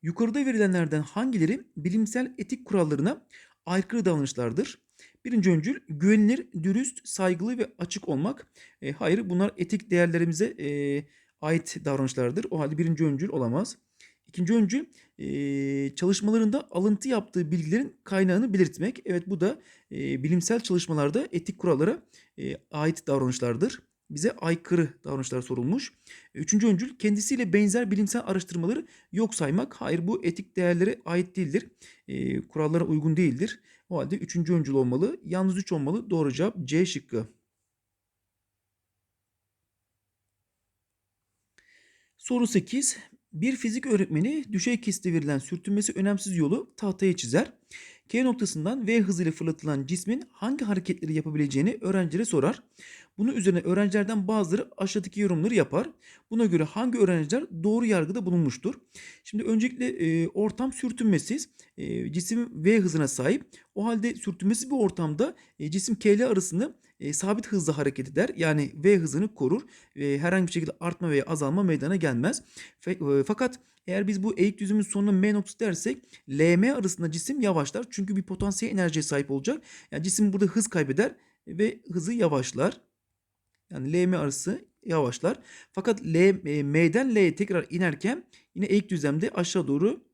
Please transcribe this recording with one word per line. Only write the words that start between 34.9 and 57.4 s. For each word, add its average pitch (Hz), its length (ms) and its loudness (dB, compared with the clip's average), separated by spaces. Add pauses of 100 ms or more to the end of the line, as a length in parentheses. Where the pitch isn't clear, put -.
Yalnız 185 320 0
üç 196 140 -4
olmalı. 170 380 -2
Doğru 160 220 2
cevap 170 340 -2
C 156 200 2
şıkkı. 120 420 -6 (4000)
Soru 240 300 0
sekiz. - 500 0 (360)
Bir 220 220 0
fizik 233 300 -4
öğretmeni 208 680 0
düşey 240 280 0
kesite 185 320 -2
verilen 147 260 0
sürtünmesi 196 560 -2
önemsiz 196 420 0
yolu 170 400 0
tahtaya 190 380 0
çizer. 131 380 -2 (540)
K 240 160 0
noktasından 226 640 -2
V 226 120 4
hızıyla 180 320 2
fırlatılan 156 540 -4
cismin 190 460 -4
hangi 262 340 -4
hareketleri 185 480 -2
yapabileceğini 151 680 0
öğrencilere 185 440 0
sorar. 160 380 0 (540)
Bunun 220 180 0
üzerine 180 240 2
öğrencilerden 202 680 0
bazıları 208 500 0
aşağıdaki 196 420 -4
yorumları 196 360 2
yapar. 180 340 0 (400)
Buna 226 160 2
göre 170 180 2
hangi 233 340 -2
öğrenciler 180 640 0